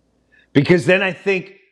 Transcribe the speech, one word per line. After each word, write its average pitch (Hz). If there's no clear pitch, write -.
Because 147
then 185
I 185
think, 190